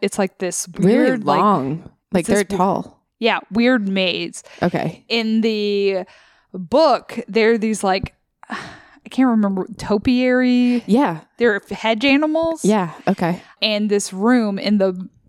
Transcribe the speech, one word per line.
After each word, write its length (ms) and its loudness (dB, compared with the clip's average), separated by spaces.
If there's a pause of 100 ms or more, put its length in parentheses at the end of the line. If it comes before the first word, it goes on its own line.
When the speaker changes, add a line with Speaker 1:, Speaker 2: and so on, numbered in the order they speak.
Speaker 1:
it's, 160 -4
like, 180 -4
this 300 -6 (100)
Speaker 2:
Really 200 4
Speaker 1:
weird, 260 2
like, 160 2
Speaker 2:
long. 500 0 (220)
Like, 100 0
Speaker 1:
it's 80 -4
this 60 4
Speaker 2:
they're 80 2
Speaker 1:
w- 160 -6
Speaker 2:
tall. 420 -2 (160)
Speaker 1:
Yeah, 220 0 (120)
weird 360 2
maze. 560 -4 (180)
Speaker 2:
Okay. 480 -2
Speaker 1:
In 320 0
the 640 0 (500)
book, 720 0
they're 300 2
these, 260 -4
like, 300 -2 (160)
<sighs> 220 -20
I 580 -16
can't 200 2
remember, 360 0 (140)
topiary? 1080 2
Speaker 2:
Yeah. 360 0 (160)
Speaker 1:
They're 180 2
f-, 140 -8
hedge 360 -2
animals? 580 2
Speaker 2:
Yeah, 280 2 (160)
okay. 340 -2 (220)
Speaker 1:
And 260 0
this 240 -2
room 460 0
in 180 2
the 120 2 (400)